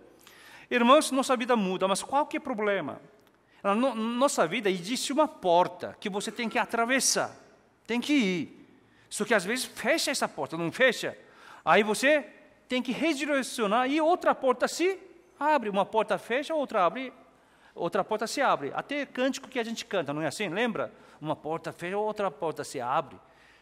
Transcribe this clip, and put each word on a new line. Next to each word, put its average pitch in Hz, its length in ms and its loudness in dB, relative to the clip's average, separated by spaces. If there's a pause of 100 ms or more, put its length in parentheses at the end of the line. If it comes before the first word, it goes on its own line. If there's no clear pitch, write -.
(720)
Irmãos, 247 400 6
nossa 262 260 0
vida 240 200 2
muda, 185 300 2
mas 190 160 0
qual 294 240 0
que 302 100 -6
é 294 40 -6
o - 20 -8
problema? 202 580 -2 (640)
Na 202 120 2
no-, 240 200 0
nossa 233 520 2
vida 202 240 -2
existe 190 420 -4
uma 294 160 2
porta 175 720 0
que 208 100 -4
você 196 220 -4
tem 233 160 -4
que 220 100 -2
atravessar, 226 760 0 (520)
tem 240 140 -2
que 262 120 -2
ir. 185 540 0 (420)
Só - 160 -6
que 226 100 2
às 190 100 4
vezes 240 200 -4
fecha - 460 -2
essa 240 180 -2
porta, 156 280 -8
não 165 160 -2
fecha? 214 440 0 (480)
Aí 175 180 6
você 254 440 2 (420)
tem 254 140 -2
que 226 100 -4
redirecionar 254 960 0
e 294 120 0
outra 339 340 2
porta 254 320 0
se 370 320 0 (400)
abre. 277 320 2
Uma 190 160 2
porta 208 320 0
fecha, 277 360 -4
outra 247 300 2
abre, 247 280 -2 (600)
outra 170 280 0
porta 214 240 -4
se 247 140 -4
abre. 151 340 2
Até 285 320 -6
cântico 254 420 -4
que - 100 -8
a 233 60 0
gente 226 200 -8
canta, 156 280 -2
não 151 100 -4
é 160 40 0
assim? 180 220 -4
Lembra? 170 440 -2 (280)
Uma 151 160 -4
porta 160 360 -8
fecha, 175 240 -8
outra 208 340 -2
porta 151 340 -6
se 139 160 -8
abre. 123 380 -4 (440)